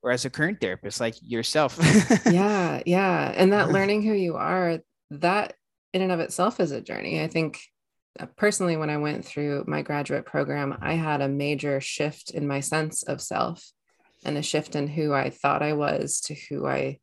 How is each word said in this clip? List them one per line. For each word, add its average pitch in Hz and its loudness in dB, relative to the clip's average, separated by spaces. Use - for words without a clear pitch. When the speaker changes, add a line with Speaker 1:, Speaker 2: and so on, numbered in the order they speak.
Speaker 1:
or 127 -2
as 123 0
a 131 -4
current 175 0
therapist, 95 -4
like 117 0
yourself. 123 0
<laughs> - 6
Speaker 2:
Yeah, 185 4
yeah. 180 2
And 190 6
that 208 4
Speaker 1:
<laughs> - 4
Speaker 2:
learning 196 2
who 214 2
you 185 0
are, 170 0
that 175 -2
in 185 2
and 185 2
of 175 0
itself 180 0
is 165 2
a 113 -4
journey. - -4
I 156 -2
think, 160 -2
uh, 160 -10
personally, 190 2
when 156 -2
I 147 0
went 147 -2
through 143 -4
my 151 -2
graduate 147 -4
program, 143 -2
I 143 -2
had 156 0
a 139 0
major 143 -2
shift - -6
in 156 -4
my 139 -2
sense 156 -2
of 139 -6
self - -4
and 147 -4
a 147 -4
shift - -4
in 143 -2
who 151 -2
I 135 0
thought 143 0
I 151 0
was 143 -2
to 151 -10
who 143 -8
I 135 -2